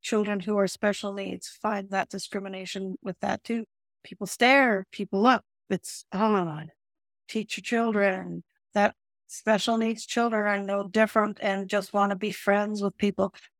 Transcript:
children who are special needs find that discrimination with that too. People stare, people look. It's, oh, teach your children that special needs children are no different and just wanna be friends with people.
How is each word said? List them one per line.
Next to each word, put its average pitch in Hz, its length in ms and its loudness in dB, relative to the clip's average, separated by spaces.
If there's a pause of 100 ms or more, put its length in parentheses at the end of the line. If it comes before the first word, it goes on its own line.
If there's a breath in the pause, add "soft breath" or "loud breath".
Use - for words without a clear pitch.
children 208 400 -2
who 208 160 -2
are 196 100 4
special 202 460 -4
needs 190 340 -10
find 202 420 -6
that 190 200 -2
discrimination 190 920 -8
with - 200 -8
that 202 220 -2
too. 226 220 -4 (380)
People - 240 -12
stare, 247 640 4
people 196 300 -2
look. 240 200 6 (280)
It's, - 440 -4
oh, 185 460 2 (680)
teach - 300 -6
your 185 60 -12
children 196 800 0 (300)
that 202 220 2 (320)
special 220 500 0
needs 226 280 -2
children 220 420 0
are 202 140 0
no 196 260 -4
different 214 540 2
and 196 280 -2
just 202 240 -2
wanna 202 220 2
be 208 160 -4
friends 208 500 0
with 202 160 -2
people. 196 360 0 (260 loud breath)